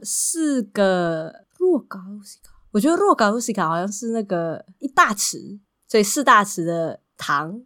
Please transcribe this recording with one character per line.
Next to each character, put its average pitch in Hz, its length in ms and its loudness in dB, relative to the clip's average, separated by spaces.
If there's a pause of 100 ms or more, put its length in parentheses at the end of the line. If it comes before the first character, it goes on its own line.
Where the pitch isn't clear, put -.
四 294 600 -2
个 180 720 0 (240)
若 359 200 2
嘎 - 200 -10 (100)
露 208 140 -16
西 - 200 -20
卡， - 100 -20 (180)
我 214 100 0
觉 262 100 4
得 339 60 4
若 392 180 4
嘎 214 140 4
露 214 100 0
西 233 140 -4
卡 190 160 0
好 165 80 0
像 175 100 -2
是 226 260 -8
那 226 100 -2
个 170 420 -4 (140)
一 285 100 -10
大 294 240 4
匙， - 460 -8 (280)
所 220 140 2
以 - 20 2
四 208 220 -2
大 233 180 8
匙 196 220 -4
的 165 360 -4 (180)
糖。 156 480 -4